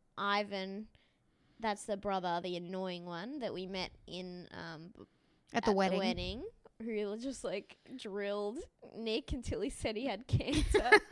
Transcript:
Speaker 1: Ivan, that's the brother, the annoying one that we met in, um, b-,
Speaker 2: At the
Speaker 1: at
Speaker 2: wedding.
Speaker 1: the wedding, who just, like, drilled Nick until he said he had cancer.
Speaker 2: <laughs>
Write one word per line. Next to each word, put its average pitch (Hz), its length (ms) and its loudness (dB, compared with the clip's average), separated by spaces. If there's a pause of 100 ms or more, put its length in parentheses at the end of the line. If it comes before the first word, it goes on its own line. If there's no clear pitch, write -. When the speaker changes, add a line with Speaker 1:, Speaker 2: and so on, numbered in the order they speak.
(160)
Speaker 1:
Ivan, 202 680 0 (720)
that's 208 240 -2
the 202 140 0
brother, 180 440 2
the 180 140 -2
annoying 175 480 -4
one 180 360 -6
that 196 140 -2
we 185 120 -4
met 185 240 -4 (160)
in, 180 460 -10
um, 165 460 -10
b-, - 60 -16 (500)
Speaker 2:
At 226 100 0
the 220 60 6
Speaker 1:
at 196 60 4
Speaker 2:
wedding. 190 240 4
Speaker 1:
the 190 60 2
wedding, 185 380 -2 (400)
who 208 320 -2
just, 247 280 -6
like, 208 320 -4 (200)
drilled 208 600 -2 (360)
Nick 226 380 -2
until 220 280 -2
he 202 100 0
said - 260 -2
he 254 100 -2
had 214 200 -4
cancer. 302 680 4
Speaker 2:
<laughs> 403 60 10 (120)